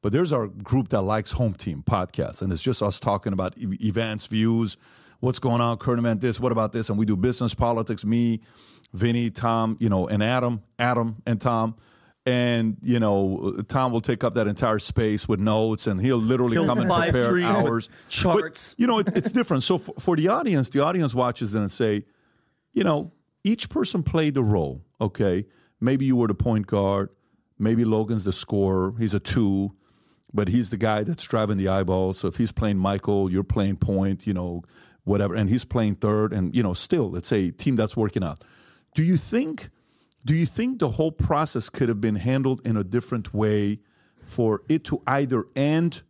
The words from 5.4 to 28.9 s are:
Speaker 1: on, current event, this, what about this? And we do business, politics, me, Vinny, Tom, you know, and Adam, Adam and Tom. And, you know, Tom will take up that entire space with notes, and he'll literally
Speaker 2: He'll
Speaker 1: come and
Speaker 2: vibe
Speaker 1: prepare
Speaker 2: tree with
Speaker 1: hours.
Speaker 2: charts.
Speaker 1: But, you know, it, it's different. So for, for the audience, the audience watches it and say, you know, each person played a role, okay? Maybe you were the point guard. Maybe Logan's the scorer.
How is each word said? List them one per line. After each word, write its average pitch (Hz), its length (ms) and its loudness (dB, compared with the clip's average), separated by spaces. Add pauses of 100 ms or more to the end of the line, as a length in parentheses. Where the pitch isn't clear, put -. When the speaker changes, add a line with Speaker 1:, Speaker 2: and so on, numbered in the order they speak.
Speaker 1:
on, 117 160 0
current 123 220 0
event, 113 220 0
this, 120 180 -2
what 123 120 0
about 110 220 0
this? 113 160 -4
And 101 80 0
we 107 80 2
do 104 100 2
business, 120 380 0
politics, 113 500 -2
me, 117 380 0 (520)
Vinny, 117 360 0
Tom, 113 500 0
you 113 100 2
know, 92 180 2
and 104 140 0
Adam, 120 400 0 (160)
Adam 117 480 0
and 117 140 0
Tom. 113 360 0 (500)
And, 120 560 0
you 120 180 2
know, 98 680 0
Tom 131 240 0
will 113 100 0
take 123 220 -2
up 120 120 0
that 110 120 0
entire 107 320 0
space 107 480 -2
with 107 120 0
notes, 110 480 0
and 95 120 0
he'll 123 180 2
literally 120 400 2
Speaker 2:
He'll - 80 2
Speaker 1:
come 120 140 2
and 120 100 2
Speaker 2:
vibe 170 220 2
Speaker 1:
prepare 120 180 2
Speaker 2:
tree - 140 2
with 113 80 2
Speaker 1:
hours. 117 380 0 (200)
Speaker 2:
charts. - 680 0
Speaker 1:
But, 240 60 -2
you 240 60 4
know, 226 120 2
it, 202 160 0
it's 202 160 0
different. 180 320 0
So 180 140 2
for, - 220 -10
for 175 160 2
the 156 120 2
audience, 202 420 2
the 143 120 2
audience 156 340 0
watches 120 400 -2
it 110 40 2
and 101 120 -2
say, 107 340 0 (680)
you - 100 0
know, 156 280 0 (320)
each 220 260 -2
person 226 340 -2
played 151 340 0
a 131 60 2
role, 80 400 0 (180)
okay? 101 440 0 (360)
Maybe 131 240 2
you 131 100 4
were 120 120 4
the 101 80 0
point 107 320 0
guard. 98 420 0 (480)
Maybe 113 280 2
Logan's 110 400 0
the 95 80 0
scorer. 98 680 0